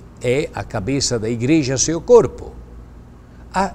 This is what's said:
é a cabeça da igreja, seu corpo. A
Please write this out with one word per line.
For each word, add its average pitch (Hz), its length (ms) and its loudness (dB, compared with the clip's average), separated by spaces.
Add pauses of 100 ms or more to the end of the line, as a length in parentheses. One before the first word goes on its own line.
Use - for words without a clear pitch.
(200)
é 139 320 0
a 104 120 -6
cabeça 117 560 -2
da 110 100 -2
igreja, 127 480 2
seu 160 220 0
corpo. 214 520 4 (1000)
A 190 220 0